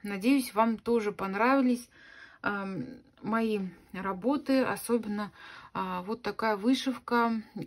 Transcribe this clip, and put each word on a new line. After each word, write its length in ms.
Надеюсь, 520
вам 240
тоже 340
понравились, 760
ам, 440
мои 380
работы, 720
особенно, 680
а, 300
вот 180
такая 360
вышивка, 840